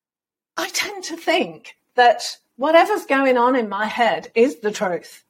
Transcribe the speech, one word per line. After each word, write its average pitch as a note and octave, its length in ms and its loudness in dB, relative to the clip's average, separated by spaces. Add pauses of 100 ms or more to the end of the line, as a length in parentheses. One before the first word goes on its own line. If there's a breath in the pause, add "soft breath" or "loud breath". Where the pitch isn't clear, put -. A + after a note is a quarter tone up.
(600)
I F#4 80 -6
tend F#4+ 360 -8
to D#4+ 120 -12
think D#4+ 640 -4 (160)
that A#3+ 420 2 (200)
whatever's E4 500 2
going C4+ 320 2
on B3 180 2
in A3 140 -2
my G3+ 160 -4
head G#3+ 480 -2
is A#3+ 220 2
the G#3 140 -6
truth. F#3 600 -6